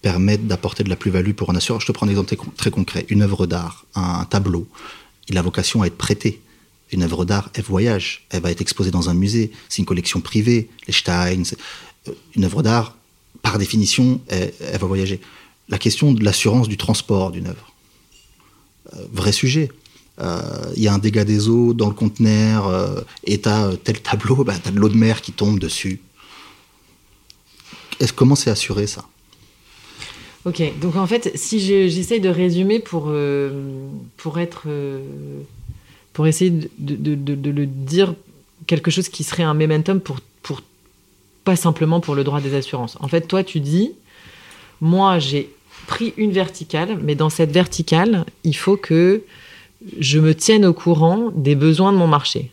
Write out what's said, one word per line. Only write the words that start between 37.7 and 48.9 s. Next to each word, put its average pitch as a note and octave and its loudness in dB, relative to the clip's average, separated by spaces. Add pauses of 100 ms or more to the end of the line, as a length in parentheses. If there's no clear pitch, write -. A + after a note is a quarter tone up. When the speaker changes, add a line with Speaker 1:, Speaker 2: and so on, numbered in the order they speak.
Speaker 2:
quelque E3 0
chose F3+ -2
qui - -10
serait - -4
un D#3 2
momentum D#3 2
pour, C3+ -8 (200)
pour, C3+ -10 (840)
pas F#3 4
simplement D#3+ 2
pour D3+ -2
le C#3 2
droit C#3+ 0
des C#3 -2
assurances. B2+ -4
En C#3+ -8
fait, E3 0
toi, F#3+ 0
tu E3+ -4
dis, « F3 2 (880)
Moi, F3+ 4
j'ai C#3 -2 (340)
pris - -4
une G#3+ 2
verticale, F3+ -2
mais D3 0
dans D#3 2
cette D#3 2
verticale, F3 2 (180)
il D#3 2
faut G3 2
que F#3 4 (760)